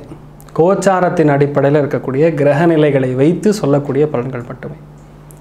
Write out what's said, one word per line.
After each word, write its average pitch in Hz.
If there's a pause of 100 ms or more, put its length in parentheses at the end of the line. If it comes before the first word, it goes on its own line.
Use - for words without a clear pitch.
(540)
கோச்சாரத்தின் 180
அடிப்படையில் 143
இருக்கக்கூடிய 135
கிரக 143
நிலைகளை 147
வைத்து 170
சொல்லக்கூடிய 139
பலன்கள் 123
மட்டுமே. - (600)